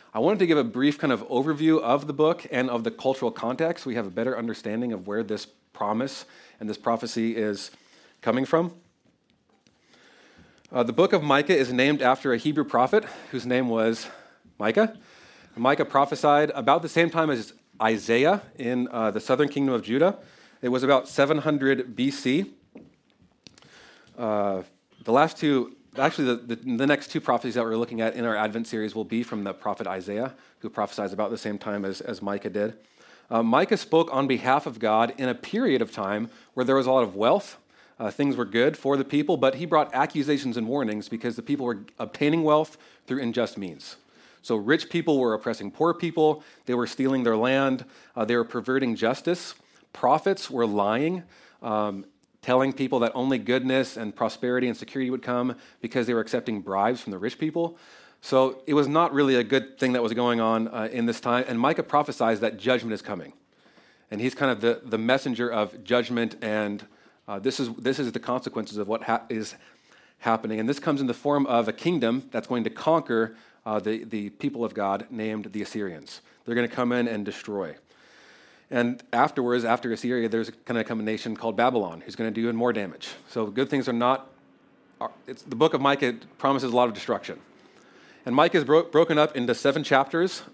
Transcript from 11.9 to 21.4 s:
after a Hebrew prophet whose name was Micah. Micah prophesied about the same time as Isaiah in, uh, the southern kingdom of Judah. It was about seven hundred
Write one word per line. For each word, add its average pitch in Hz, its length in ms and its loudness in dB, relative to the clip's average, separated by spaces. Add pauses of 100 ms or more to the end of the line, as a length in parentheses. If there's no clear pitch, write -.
after 131 300 4
a 117 60 2
Hebrew 151 260 0
prophet 131 400 2 (260)
whose 120 160 -6
name 127 220 2
was 113 380 0 (520)
Micah. 202 400 2 (560)
Micah 139 300 2
prophesied 147 680 4
about 143 320 2
the 127 60 -6
same 165 200 4
time 160 220 0
as 117 220 -2 (280)
Isaiah 113 600 2 (180)
in, 123 300 -2
uh, 113 220 -2
the 107 100 -2
southern 139 280 2
kingdom 139 260 0
of 110 80 0
Judah. 139 360 2 (440)
It 123 80 -2
was 127 120 0
about 135 260 4
seven 143 300 2
hundred 135 560 0